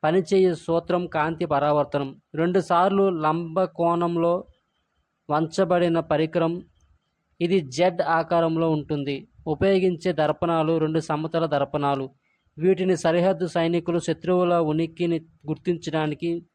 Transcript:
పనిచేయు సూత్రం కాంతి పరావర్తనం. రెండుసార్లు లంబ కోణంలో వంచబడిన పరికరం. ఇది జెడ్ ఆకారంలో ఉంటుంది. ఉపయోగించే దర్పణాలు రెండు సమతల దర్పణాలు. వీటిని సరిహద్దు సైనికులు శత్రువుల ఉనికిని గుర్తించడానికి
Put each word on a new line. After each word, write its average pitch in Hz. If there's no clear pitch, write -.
పనిచేయు 180
సూత్రం 165
కాంతి 160
పరావర్తనం. 143
రెండుసార్లు 180
లంబ 165
కోణంలో 170
వంచబడిన 165
పరికరం. 160
ఇది 175
జెడ్ 170
ఆకారంలో 165
ఉంటుంది. 143
ఉపయోగించే 185
దర్పణాలు 160
రెండు 156
సమతల 160
దర్పణాలు. 143
వీటిని 185
సరిహద్దు 175
సైనికులు 170
శత్రువుల 175
ఉనికిని 165
గుర్తించడానికి 160